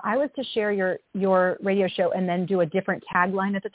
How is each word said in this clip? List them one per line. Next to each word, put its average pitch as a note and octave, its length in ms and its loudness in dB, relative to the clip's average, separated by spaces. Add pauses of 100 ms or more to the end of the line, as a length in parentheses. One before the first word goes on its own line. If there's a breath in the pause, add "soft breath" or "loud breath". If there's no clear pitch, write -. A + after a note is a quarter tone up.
I G#3 140 0
was D4 180 0
to C4 80 -4
share G#3+ 280 -2
your, F#3 260 0 (160)
your F#3 480 2
radio G3 260 2
show F3+ 240 0
and F#3 160 0
then F3 180 0
do F#3 140 2
a E3+ 60 2
different F#3 360 -2 (100)
tagline F#3+ 440 0
at F#3+ 60 -6
the G#3+ 120 -10